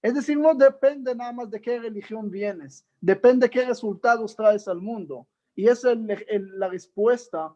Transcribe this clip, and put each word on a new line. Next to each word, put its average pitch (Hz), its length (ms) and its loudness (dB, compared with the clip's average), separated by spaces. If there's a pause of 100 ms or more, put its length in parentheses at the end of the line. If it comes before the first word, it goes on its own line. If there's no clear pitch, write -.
Es 233 120 0
decir, 294 240 -2
no 311 160 4
depende 269 600 2
nada 240 200 -10
más 240 160 -12
de 214 100 -10
qué 240 180 -6
religión 220 540 -10
vienes, 185 540 -10 (160)
depende 240 480 4
qué 247 160 0
resultados 226 680 -2
traes 214 340 2
al 180 120 -6
mundo. 180 480 -12 (280)
Y 196 120 2
esa 247 240 4
es 233 60 0
el, 208 320 -6
el, 196 300 -6
la 190 100 -2
respuesta 185 880 -4